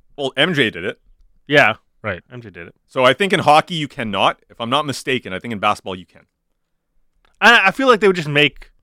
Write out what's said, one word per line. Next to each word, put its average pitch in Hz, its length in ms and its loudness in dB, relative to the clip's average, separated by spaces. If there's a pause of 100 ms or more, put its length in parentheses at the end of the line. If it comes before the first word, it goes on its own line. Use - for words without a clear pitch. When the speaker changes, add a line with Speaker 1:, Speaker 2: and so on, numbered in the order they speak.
(180)
Speaker 1:
Well, 139 200 -4
M 165 160 2
J 131 160 0
did 85 160 -10
it. 127 140 -10 (480)
Speaker 2:
Yeah. 131 280 4 (280)
Speaker 3:
Right. 95 180 -8 (100)
Speaker 2:
M 123 100 -16
J 107 100 -20
did 87 160 -18
it. - 80 -20 (100)
Speaker 1:
So - 200 -2
I 131 80 6
think 196 200 -2
in 175 60 0
hockey 147 340 2
you 151 140 -6
cannot, 110 640 -4
if 110 100 -18
I'm 117 80 -8
not 147 160 -2
mistaken. 127 480 -8
I 92 60 -8
think 120 120 -12
in 107 80 -10
basketball 101 360 -4
you 90 100 -16
can. - 220 -20 (1120)
Speaker 2:
I, 202 280 6
I - 20 2
feel 269 160 -2
like 226 140 4
they 208 60 4
would 190 80 4
just 156 120 -8
make 147 420 0 (140)